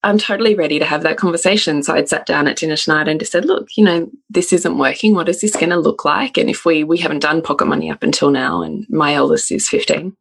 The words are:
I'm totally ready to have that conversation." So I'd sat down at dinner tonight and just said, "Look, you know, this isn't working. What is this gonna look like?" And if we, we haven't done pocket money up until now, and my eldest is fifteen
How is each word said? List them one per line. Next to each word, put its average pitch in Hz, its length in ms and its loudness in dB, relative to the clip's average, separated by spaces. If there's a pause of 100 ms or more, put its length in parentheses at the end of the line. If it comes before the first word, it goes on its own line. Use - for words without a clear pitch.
I'm 208 140 2
totally 214 380 2
ready 151 240 0
to 156 60 0
have 147 180 -2
that 156 140 0
conversation." 170 680 0
So 160 100 -2
I'd 147 160 0
sat - 160 -4
down 147 220 0
at 131 100 -2
dinner 156 180 -2
tonight 151 320 0
and 156 120 -2
just - 120 -6
said, 180 140 0
"Look, 370 220 0 (100)
you 214 60 4
know, 175 260 2 (220)
this 180 200 0
isn't 170 280 0
working. 139 340 2
What 175 160 2
is 175 120 -2
this 208 140 -2
gonna 175 220 0
look - 260 0
like?" 196 360 0
And - 100 0
if - 160 -6
we, 156 180 4
we 160 140 2
haven't 151 220 -2
done 151 240 0
pocket - 240 0
money 147 240 -2
up - 100 -8
until 147 300 2
now, 131 320 -2
and - 260 -8
my 147 240 0
eldest - 380 0
is - 180 -2
fifteen 170 520 -2